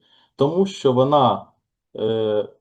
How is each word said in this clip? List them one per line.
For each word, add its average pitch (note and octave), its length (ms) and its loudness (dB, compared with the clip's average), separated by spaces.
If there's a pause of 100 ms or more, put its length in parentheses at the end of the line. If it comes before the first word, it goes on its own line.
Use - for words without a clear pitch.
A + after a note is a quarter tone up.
(360)
тому E3 300 0
що C#3 280 0
вона, C3 580 2 (460)
е, A2 520 -2 (120)